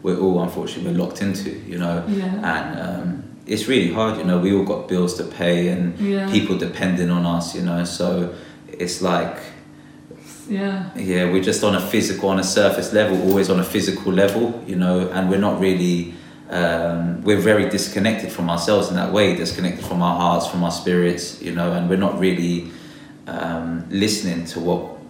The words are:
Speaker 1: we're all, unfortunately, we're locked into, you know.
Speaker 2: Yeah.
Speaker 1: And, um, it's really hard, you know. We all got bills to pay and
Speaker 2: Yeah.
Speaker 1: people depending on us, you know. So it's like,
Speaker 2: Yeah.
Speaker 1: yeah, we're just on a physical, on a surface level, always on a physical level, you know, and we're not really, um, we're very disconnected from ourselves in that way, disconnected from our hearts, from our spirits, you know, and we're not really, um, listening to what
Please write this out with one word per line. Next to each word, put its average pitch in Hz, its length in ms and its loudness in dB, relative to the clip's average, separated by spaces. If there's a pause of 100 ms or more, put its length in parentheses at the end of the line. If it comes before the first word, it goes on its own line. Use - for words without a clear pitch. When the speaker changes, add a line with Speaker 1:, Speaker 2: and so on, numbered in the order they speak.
Speaker 1:
we're 90 160 0
all, 90 240 4
unfortunately, 87 480 -6
we're 87 60 0
locked 90 240 -2
into, 95 300 -4
you - 260 -10
know. 85 300 -2
Speaker 2:
Yeah. 196 180 0
Speaker 1:
And, 185 540 -4
um, - 440 -6 (220)
it's 107 220 -2
really 98 260 2
hard, 110 240 0
you - 80 -8
know. 90 140 4
We 98 140 4
all 95 120 4
got - 220 -4
bills 90 300 0
to - 60 -4
pay 87 460 0
and 90 300 -2
Speaker 2:
Yeah. 202 300 0
Speaker 1:
people 92 280 2
depending 87 520 -2
on 87 160 2
us, 85 300 -2
you 90 60 -6
know. 87 220 0
So 87 500 -2 (340)
it's - 340 -6
like, 87 360 0 (1120)
Speaker 2:
Yeah. 196 460 -2
Speaker 1:
yeah, 90 360 0
we're 95 120 2
just 110 200 0
on 104 120 4
a 90 40 2
physical, 92 500 0
on 95 100 2
a 92 40 0
surface 95 500 2
level, 95 300 4
always 95 260 4
on 92 100 4
a 90 40 2
physical 95 480 0
level, 101 540 2
you 95 100 -4
know, 90 380 2
and 92 160 0
we're 95 100 4
not 101 200 2
really, 90 540 2 (360)
um, 85 720 0
we're 101 160 4
very 104 300 4
disconnected 101 640 -2
from 87 180 -2
ourselves 90 400 2
in 90 60 -2
that 90 180 0
way, 90 220 4
disconnected 85 500 -4
from 90 160 -2
our 87 160 2
hearts, 85 300 2
from 90 160 -2
our 85 80 0
spirits, 87 720 0
you 87 120 -6
know, 85 200 0
and 87 160 0
we're 92 80 2
not 92 220 0
really, 87 520 0 (560)
um, 82 640 -6
listening 98 540 0
to - 140 -8
what 85 380 -2 (120)